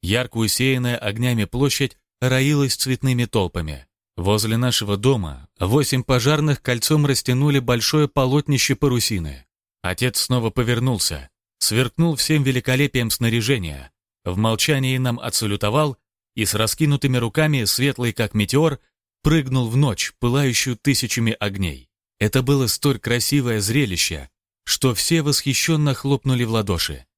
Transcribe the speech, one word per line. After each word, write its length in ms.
Ярко 360
усеянная 580
огнями 480
площадь 520
роилась 560
цветными 480
толпами. 640
Возле 400
нашего 400
дома 520
восемь 440
пожарных 580
кольцом 460
растянули 520
большое 500
полотнище 640
парусины. 720
Отец 380
снова 300
повернулся, 800
сверкнул 580
всем 260
великолепием 680
снаряжения. 840
В 120
молчании 600
нам 200
отсалютовал 760
и 100
с 100
раскинутыми 600
руками, 480
светлый 480
как 220
метеор, 440
прыгнул 460
в 80
ночь, 420
пылающую 580
тысячами 640
огней. 500
Это 240
было 240
столь 320
красивое 640
зрелище, 680
что 300
все, 280
восхищенно 720
хлопнули 500
в 60
ладоши. 560